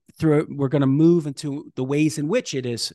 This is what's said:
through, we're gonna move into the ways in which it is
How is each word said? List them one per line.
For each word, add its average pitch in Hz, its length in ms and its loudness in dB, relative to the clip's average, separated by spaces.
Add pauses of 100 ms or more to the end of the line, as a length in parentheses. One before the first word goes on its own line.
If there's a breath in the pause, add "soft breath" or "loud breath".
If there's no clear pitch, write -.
(180)
through, 156 320 2
we're 139 200 -2
gonna 139 180 2
move 156 400 4
into 143 480 -10
the 131 80 -4
ways 143 340 0
in 147 100 -4
which 220 280 -4
it 123 100 -4
is 117 300 -6